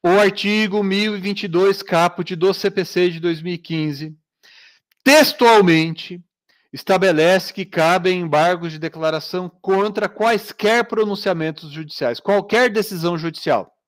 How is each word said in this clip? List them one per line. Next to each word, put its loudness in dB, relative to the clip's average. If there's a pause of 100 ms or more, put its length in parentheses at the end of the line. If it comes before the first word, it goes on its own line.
O 2
artigo 2
mil -2
e -8
vinte -6
e -8
dois 2
caput 0
do 0
C -2
P -4
C 0
de -10
dois -4
mil -8
e -8
quinze, -6 (880)
textualmente, 4 (500)
estabelece 2
que -10
cabem 0
embargos 0
de -14
declaração -6 (100)
contra -2
quaisquer 0
pronunciamentos -4
judiciais, -6
qualquer 0
decisão -4
judicial -4 (120)